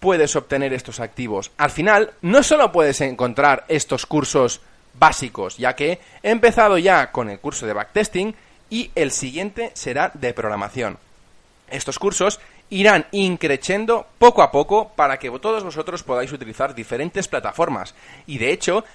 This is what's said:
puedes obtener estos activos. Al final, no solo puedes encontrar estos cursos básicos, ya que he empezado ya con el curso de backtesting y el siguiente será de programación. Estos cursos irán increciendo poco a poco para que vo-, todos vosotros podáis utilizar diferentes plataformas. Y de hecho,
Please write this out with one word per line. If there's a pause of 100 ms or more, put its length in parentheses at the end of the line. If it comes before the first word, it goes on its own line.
puedes
obtener
estos
activos.
Al
final,
no
solo
puedes
encontrar
estos
cursos (380)
básicos,
ya
que (240)
he
empezado
ya
con
el
curso
de
backtesting (360)
y
el
siguiente
será
de
programación. (720)
Estos
cursos (300)
irán
increciendo (120)
poco
a
poco
para
que
vo-,
todos
vosotros
podáis
utilizar
diferentes
plataformas. (320)
Y
de
hecho, (100)